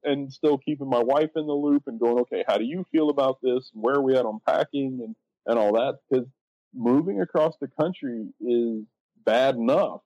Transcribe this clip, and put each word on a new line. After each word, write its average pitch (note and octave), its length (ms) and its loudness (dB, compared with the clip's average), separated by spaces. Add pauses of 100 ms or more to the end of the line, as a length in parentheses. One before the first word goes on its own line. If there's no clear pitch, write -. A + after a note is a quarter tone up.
and C#3 300 -2
still D3 260 0
keeping C#3 300 -6
my B2 140 2
wife D3 340 2
in D#3 100 -4
the D3 80 -4
loop C#3+ 320 2
and A2+ 140 -8
going, A#2+ 200 2
"Okay, G#2+ 280 -2
how G#2+ 100 2
do A2 60 -2
you E3+ 260 -6
feel D#3 200 2
about C3+ 320 0
this? B2+ 320 -2
And G#2+ 80 -12
where C3 140 2
are C#3+ 60 2
we C3 140 2
at B2 100 2
on A2 200 -6
packing?" C3+ 580 -2
And, A2+ 100 -12 (320)
and A#2 120 2
all G#2 160 2
that, C3+ 240 0 (140)
'cause B2+ 140 0 (480)
moving D3 480 0
across D#3 360 0
the C3+ 100 -8
country C3+ 600 -6 (120)
is A#2 420 0 (420)
bad B2+ 320 2
enough. B2+ 500 0